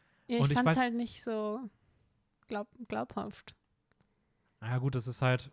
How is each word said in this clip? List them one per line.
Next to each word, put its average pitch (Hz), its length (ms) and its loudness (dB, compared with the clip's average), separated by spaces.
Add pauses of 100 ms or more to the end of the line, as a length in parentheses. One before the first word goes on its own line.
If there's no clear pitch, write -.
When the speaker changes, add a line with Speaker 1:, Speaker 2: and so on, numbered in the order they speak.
(280)
Speaker 1:
Ja, 240 100 0
Speaker 2:
Und - 60 6
Speaker 1:
ich 143 80 6
Speaker 2:
ich - 20 4
Speaker 1:
fand's 240 220 6
Speaker 2:
weiß - 20 2
Speaker 1:
halt 247 160 2
nicht 240 300 -6
so 214 340 -2 (880)
glaub-, 208 240 -6 (160)
glaubhaft. 214 720 -8 (1040)
Speaker 2:
Na 110 80 -8
ja, 123 100 2
gut, 131 160 0
das 120 140 -2
ist 123 140 -6
halt, 127 300 2